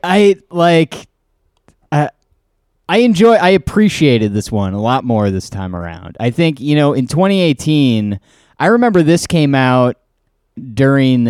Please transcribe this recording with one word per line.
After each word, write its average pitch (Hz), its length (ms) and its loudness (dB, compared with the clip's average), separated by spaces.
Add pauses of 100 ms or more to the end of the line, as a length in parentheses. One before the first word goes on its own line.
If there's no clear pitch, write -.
I, 196 320 2 (120)
like, 170 600 0 (840)
I, 147 200 -2 (760)
I 185 100 0
enjoy, 226 360 4
I 180 140 2
appreciated 151 840 2
this 104 200 -6
one 98 220 -4
a 101 60 -6
lot 123 220 -2
more 107 300 -2
this 95 180 -6
time 92 240 -10
around. 87 460 -12
I 123 100 -4
think, 160 300 -2
you 147 160 -2
know, 147 160 2
in 127 160 -4
twenty 190 320 0
eighteen, 127 800 -2 (400)
I 147 80 0
remember 226 340 2
this 160 240 0
came 143 300 0
out 127 400 0 (760)
during 131 580 2